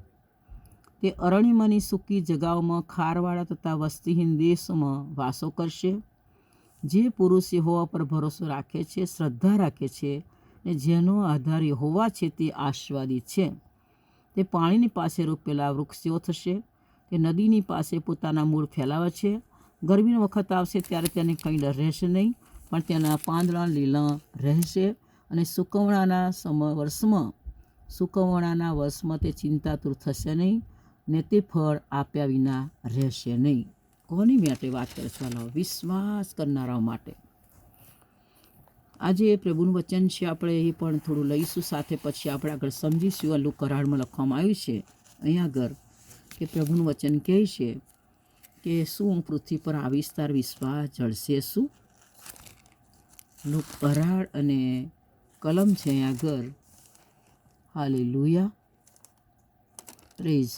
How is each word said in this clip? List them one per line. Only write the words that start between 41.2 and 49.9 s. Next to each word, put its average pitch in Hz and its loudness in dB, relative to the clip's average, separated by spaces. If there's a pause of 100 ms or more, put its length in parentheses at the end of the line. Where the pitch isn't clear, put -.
લઈશું 156 -2
સાથે, 147 -4
પછી 147 -6
આપણે 143 -4
આગળ 139 -4
સમજીશું. 156 0
આ - 2
લુક 143 0
કરારમાં 143 0
લખવામાં 131 -2
આવ્યું 196 2
છે - -4 (380)
અહીંયા 175 2
આગળ 127 -2 (640)
કે 170 -6
પ્રભુનું 160 0
વચન 147 2
કહે 190 4
છે 123 -4 (840)
કે, 165 0
"શું 202 -2
હું 175 0
પૃથ્વી 151 -4
પર 151 -4
આવીશ, 139 -2